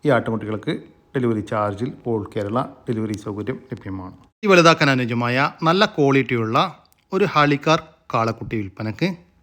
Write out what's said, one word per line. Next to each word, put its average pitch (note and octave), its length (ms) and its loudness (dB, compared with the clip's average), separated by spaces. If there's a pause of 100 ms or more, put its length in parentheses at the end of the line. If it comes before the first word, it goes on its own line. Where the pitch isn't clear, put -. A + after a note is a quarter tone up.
ഈ - 20 2 (100)
ആട്ടിൻകുട്ടികൾക്ക് G#2+ 560 -4 (420)
ഡെലിവറി A#2 340 0
ചാർജിൽ G#2 400 -2 (200)
all A2 140 -2 (100)
കേരള G#2 240 -4 (300)
ഡെലിവറി A2 360 -4
സൗകര്യം G#2 340 -8 (140)
ലഭ്യമാണ്. F#2+ 440 -12 (280)
ഈ G#3+ 80 0
വലുതാക്കാൻ E3 420 6
അനുയോജ്യമായ A#2+ 440 0 (300)
നല്ല F#3 180 4 (100)
ക്വാളിറ്റിയുള്ള C3 640 2 (580)
ഒരു F#3+ 180 2
ഹാലിക്കാർ D3 460 2 (340)
കാളക്കുട്ടി A2+ 480 -2
വിൽപ്പനക്ക്. A2 460 -6 (360)